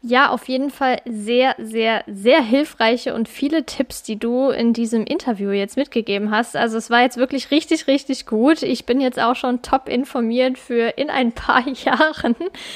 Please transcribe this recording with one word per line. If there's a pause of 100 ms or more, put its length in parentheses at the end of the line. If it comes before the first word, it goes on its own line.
Ja,
auf
jeden
Fall
sehr,
sehr,
sehr
hilfreiche
und
viele
Tipps,
die
du
in
diesem
Interview
jetzt
mitgegeben
hast.
Also
es
war
jetzt
wirklich
richtig,
richtig
gut.
Ich
bin
jetzt
auch
schon
top
informiert
für
in
ein
paar
<laughs>
Jahren. (420)